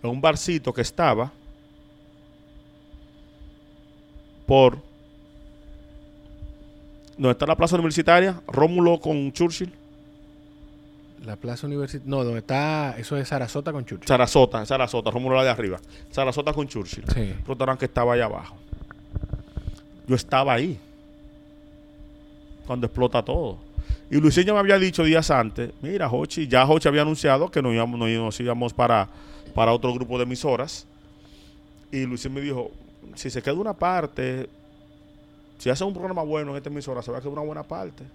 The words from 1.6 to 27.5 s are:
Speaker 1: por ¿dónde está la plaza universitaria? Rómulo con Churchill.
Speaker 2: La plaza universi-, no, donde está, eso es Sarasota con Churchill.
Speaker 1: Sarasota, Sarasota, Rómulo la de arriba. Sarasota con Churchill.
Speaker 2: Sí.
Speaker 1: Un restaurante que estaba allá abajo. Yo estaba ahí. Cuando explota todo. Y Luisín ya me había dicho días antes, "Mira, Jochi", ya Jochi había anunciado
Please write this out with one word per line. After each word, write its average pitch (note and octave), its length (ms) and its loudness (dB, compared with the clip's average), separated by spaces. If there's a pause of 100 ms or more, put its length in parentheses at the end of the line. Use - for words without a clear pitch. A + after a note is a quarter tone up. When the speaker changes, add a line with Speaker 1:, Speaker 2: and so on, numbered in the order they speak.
Speaker 1:
por C3+ 320 8 (2500)
¿dónde C3 140 2
está C3 140 0
la D#3+ 100 2
plaza E3+ 200 2
universitaria? E3+ 720 4
Rómulo E3+ 520 4
con C#3+ 320 -2
Churchill. F3 420 -2 (1500)
Speaker 2:
La G#2+ 100 -10
plaza B2 320 -10
universi-, C#3+ 380 -6
no, C3+ 180 0
donde A#2 160 -2
está, C#3+ 580 -2
eso B2+ 200 -6
es C#3 100 -4
Sarasota C#3+ 440 -4
con C#3+ 140 -6
Churchill. - 220 -12
Speaker 1:
Sarasota, B2 580 4
Sarasota, B2 460 -2
Rómulo C3 240 0
la C3 80 4
de C3 60 4
arriba. G#2 300 -4 (320)
Sarasota C#3 420 -2
con D3 140 -4
Churchill. - 360 -10 (100)
Speaker 2:
Sí. C3 80 0 (200)
Speaker 1:
Un - 60 -8
restaurante C3 320 -2
que C3 60 -2
estaba A#2+ 280 0
allá A#2+ 120 2
abajo. G#2 300 -8 (1500)
Yo B2+ 80 2
estaba C3+ 380 0
ahí. C#3 260 -2 (1900)
Cuando B2 200 -4
explota B2 380 0
todo. C3 340 -4 (520)
Y C#3 80 2
Luisín D#3 280 6
ya G#3 80 2
me G#3 60 4
había G3 200 6
dicho F3+ 240 2
días D#3+ 280 4
antes, A#2+ 400 0 (100)
"Mira, E3+ 260 -4
Jochi", C#3+ 400 -2
ya B2+ 180 8
Jochi D#3 220 6
había D3 140 4
anunciado D3+ 500 2